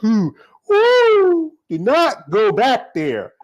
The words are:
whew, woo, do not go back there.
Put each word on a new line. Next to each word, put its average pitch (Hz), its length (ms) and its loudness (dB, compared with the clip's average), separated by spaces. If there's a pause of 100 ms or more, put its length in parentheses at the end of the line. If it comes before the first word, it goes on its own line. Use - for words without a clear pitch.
whew, 214 360 -2 (320)
woo, 415 840 2 (180)
do 165 80 -8
not 269 520 -2
go 202 220 0
back 240 420 -2
there. 123 400 -6 (100)